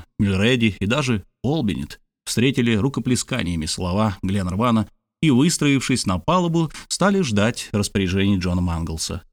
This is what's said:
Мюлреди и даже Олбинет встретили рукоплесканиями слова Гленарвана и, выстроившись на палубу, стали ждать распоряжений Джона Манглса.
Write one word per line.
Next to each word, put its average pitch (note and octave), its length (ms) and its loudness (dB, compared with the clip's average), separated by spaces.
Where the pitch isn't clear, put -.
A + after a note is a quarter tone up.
Мюлреди G#2+ 580 2
и F#2+ 80 -2
даже B2 380 0
Олбинет G#2+ 580 -4
встретили A#2 520 2
рукоплесканиями A2+ 920 -2
слова F#2 560 -2
Гленарвана G2+ 680 0
и, D#3+ 80 4
выстроившись C3+ 760 2
на - 140 0
палубу, E3+ 520 0
стали G3 340 2
ждать A2 500 0
распоряжений G2 680 0
Джона F2+ 220 0
Манглса. E2 600 -4